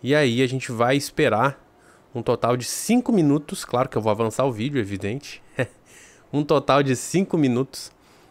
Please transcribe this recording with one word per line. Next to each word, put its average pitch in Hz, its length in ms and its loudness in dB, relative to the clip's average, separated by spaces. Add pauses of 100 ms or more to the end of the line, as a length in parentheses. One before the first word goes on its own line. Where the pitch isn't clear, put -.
E 127 120 0
aí 131 260 2
a 131 60 4
gente 127 260 -4
vai 120 240 2
esperar 135 640 0 (520)
um 120 80 -6
total 120 340 0
de 123 80 -6
cinco 240 480 0
minutos. 151 540 2
Claro 123 240 -2
que - 80 -4
eu - 20 -2
vou 110 100 0
avançar 110 360 0
o 135 60 0
vídeo, 117 280 -4
evidente. 101 600 -6 (120)
<laughs> 127 140 -2 (640)
Um 147 100 0
total 143 400 2
de 135 140 0
cinco - 400 -2
minutos 135 560 -2 (380)